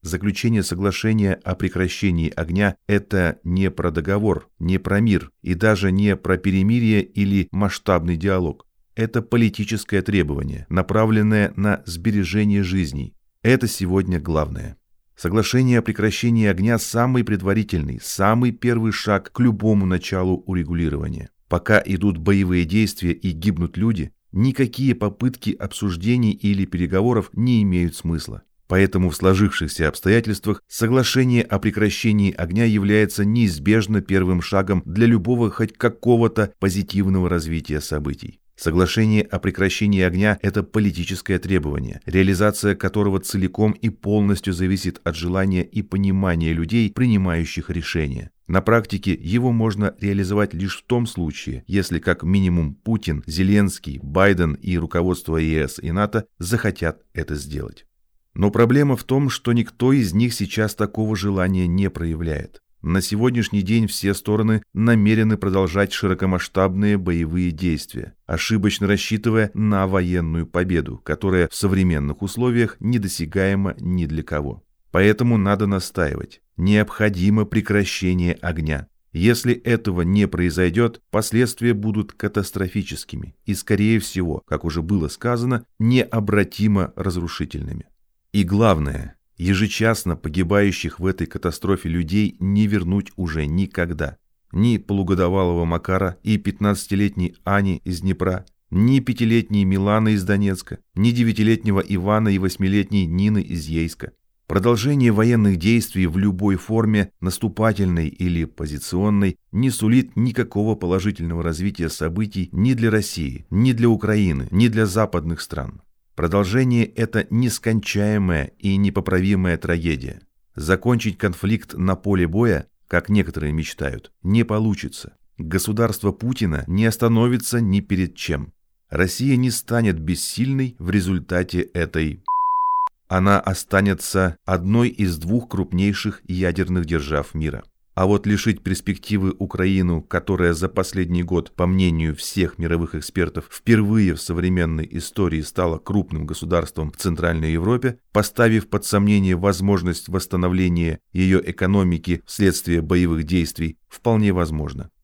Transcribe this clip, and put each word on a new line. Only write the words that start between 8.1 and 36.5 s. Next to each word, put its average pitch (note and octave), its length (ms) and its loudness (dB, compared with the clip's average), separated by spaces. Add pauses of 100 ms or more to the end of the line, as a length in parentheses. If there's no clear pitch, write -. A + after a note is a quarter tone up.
диалог. F2+ 480 -2 (300)
Это A2+ 260 -2
политическое G#2+ 800 0
требование, C#2+ 680 -2
направленное G#2+ 840 2
на G2+ 300 0
сбережение G2+ 760 0
жизней. D#2 500 -4 (300)
Это B2 240 4
сегодня F#2 520 0
главное. D2+ 560 -4 (400)
Соглашение A#2+ 600 2
о A2+ 60 2
прекращении A2 640 0
огня — G2+ 320 2
самый A#2+ 440 0
предварительный, F#2+ 760 -2
самый A2+ 500 0
первый A#2 400 0
шаг G2 400 -2
к - 80 -10
любому G#2+ 460 4
началу F#2 520 0 (100)
урегулирования. D#2 840 -4 (180)
Пока G2+ 380 2
идут F#2+ 320 0
боевые F2+ 480 2
действия F#2 480 0
и - 160 -4
гибнут E2+ 480 -2
люди, G2+ 360 -2 (180)
никакие B2+ 640 0
попытки G#2+ 560 -4
обсуждений G#2 800 -2
или G2+ 340 0
переговоров F#2+ 680 0
не A#2+ 280 2
имеют F2 340 2
смысла. D#2+ 460 -6 (260)
Поэтому F#2 420 2
в D#2 80 -6
сложившихся F#2 720 2
обстоятельствах G#2 800 0
соглашение B2 720 2
о G2+ 160 -2
прекращении G#2 720 2
огня F2+ 320 -2
является G#2 600 2
неизбежно G#2 760 2
первым F#2 400 2
шагом F#2+ 440 0
для G#2+ 220 2
любого A#2 440 2
хоть A2 220 -4
какого-то A2+ 840 2